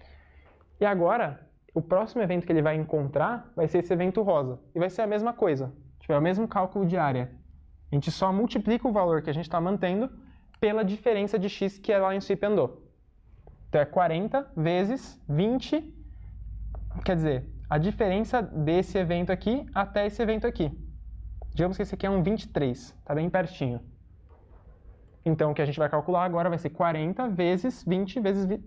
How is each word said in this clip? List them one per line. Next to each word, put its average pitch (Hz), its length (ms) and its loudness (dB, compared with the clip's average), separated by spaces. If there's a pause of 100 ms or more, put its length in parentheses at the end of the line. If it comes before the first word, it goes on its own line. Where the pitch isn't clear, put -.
(800)
E 202 40 4
agora, 185 640 2 (240)
o 165 80 0
próximo 190 400 0
evento 175 260 0
que 175 60 0
ele 160 100 6
vai 156 120 2
encontrar 156 800 -2
vai 160 140 2
ser 180 100 2
esse 175 140 0
evento 185 300 2
rosa. 143 380 2 (140)
E 170 40 -2
vai 175 120 2
ser 202 120 -2
a 214 40 2
mesma 214 260 0
coisa. 135 400 0 (280)
Tipo, - 120 -4
é 147 60 4
o 147 40 4
mesmo 190 260 2
cálculo 196 360 0
de 175 120 2
área. 131 360 0 (580)
A - 40 0
gente 143 160 2
só 190 220 0
multiplica 226 560 0
o 233 40 0
valor 170 300 2
que 156 80 -6
a - 20 -2
gente 165 160 -4
tá 170 120 0
mantendo 190 500 0 (500)
pela 214 240 2
diferença 208 540 0
de 196 100 0
x 196 300 -4
que - 140 0
a 190 160 4
line 196 120 0
sweep 196 240 -2
andou. 196 460 0 (760)
Então, 156 120 4
é 143 40 4
quarenta 190 720 0
vezes 180 720 0
vinte, 247 680 0 (1080)
quer 190 100 2
dizer, 151 340 0 (220)
a 151 80 2
diferença 214 640 0
desse 180 560 0
evento 175 320 0
aqui 220 420 0
até 202 340 0
esse 208 140 -4
evento 220 260 0
aqui. 165 300 -2 (760)
Digamos 180 220 0
que 208 80 -4
esse 202 100 -6
aqui 190 100 -4
é 196 60 0
um 196 100 4
vinte 208 220 0
e - 60 -16
três, 131 420 -2 (140)
tá 147 100 -4
bem 160 160 0
pertinho. 147 500 -2 (1400)
Então, 156 280 2
o - 20 -2
que 160 80 0
a - 20 2
gente 143 140 -2
vai 151 100 2
calcular 165 360 2
agora 170 240 0
vai 170 100 0
ser 170 120 -4
quarenta 170 580 0
vezes 180 560 0
vinte 190 360 0
vezes 196 240 2
vi-, 190 220 -2